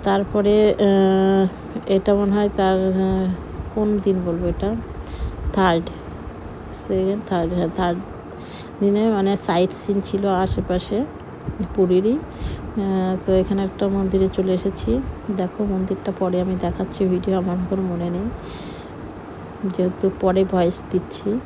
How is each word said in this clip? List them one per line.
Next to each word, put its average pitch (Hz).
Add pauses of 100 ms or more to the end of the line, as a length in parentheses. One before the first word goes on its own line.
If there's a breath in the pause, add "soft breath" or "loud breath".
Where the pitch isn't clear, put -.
তারপরে, 202
আহ, 190 (400 loud breath)
এটা 196
মনে 202
হয় 208
তার, 190
আহ, 190 (440)
কোন 214
দিন 185
বলবো, 175
এটা 196 (800 loud breath)
থার্ড, 170 (1040)
সেকেন্ড, 196
থার্ড, 175
হ্যাঁ, 175 (100)
থার্ড 175 (800 loud breath)
দিনে 202
মানে 196
সাইট 185
সিন 202
ছিল 196
আশেপাশে 190 (720)
পুরীরই। 190
আহ, 190
তো 190
এখানে 190
একটা 190
মন্দিরে 190
চলে 185
এসেছি। 202 (360)
দেখো 190
মন্দিরটা 190
পরে 180
আমি 185
দেখাচ্ছি, 190
ভিডিও 185
আমার 180
এখন 185
মনে 175
নেই, 190 (1500 loud breath)
যেহেতু 185 (120)
পরে 190
ভয়েস 180
দিচ্ছি। 202